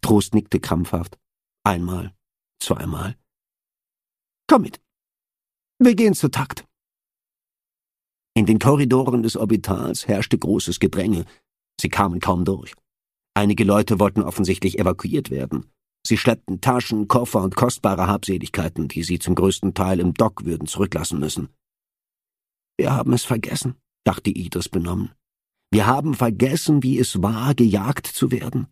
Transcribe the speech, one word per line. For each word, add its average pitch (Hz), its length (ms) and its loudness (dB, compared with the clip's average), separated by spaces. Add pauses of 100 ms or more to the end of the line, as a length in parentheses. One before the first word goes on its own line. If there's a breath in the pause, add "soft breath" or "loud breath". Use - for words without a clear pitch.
Trost 104 320 2
nickte 101 240 0
krampfhaft. 87 580 -4 (460)
Einmal, 90 500 -2 (460)
zweimal. 80 580 -6 (1300)
"Komm 240 160 6
mit. - 180 -10 (1000)
Wir 240 160 8
gehen 208 180 4
zu 156 160 0
Takt." - 380 -6 (1700)
In 110 100 4
den 110 140 4
Korridoren 127 640 2
des 113 140 -2
Orbitals - 680 -2
herrschte - 300 0
großes - 420 -2
Gedränge. 95 460 0 (540 soft breath)
Sie - 100 -2
kamen 92 300 0
kaum 90 260 0
durch. - 280 -4 (600)
Einige 104 300 2
Leute 101 360 2
wollten 101 220 2
offensichtlich 90 560 -2
evakuiert - 540 -2
werden. 67 400 -6 (340)
Sie 110 120 0
schleppten 98 420 -2
Taschen, 117 480 0
Koffer 120 340 2
und 95 140 0
kostbare 98 520 0
Habseligkeiten, 90 800 -4
die 80 160 -6
sie 85 160 -2
zum - 160 -2
größten 92 380 0
Teil 95 260 0
im 87 140 0
Dock 110 300 0
würden 80 240 -6
zurücklassen 82 520 -4
müssen. 73 300 -6 (1300)
"Wir - 140 0
haben 131 220 0
es 120 100 0
vergessen", - 520 -4 (280)
dachte - 260 0
Idris 87 380 -6
benommen. 90 460 -4 (580)
"Wir 104 160 4
haben 143 260 0
vergessen, 127 680 0
wie 131 160 0
es 107 220 0
war, 113 340 0
gejagt 110 520 2
zu - 240 -2
werden. - 400 -4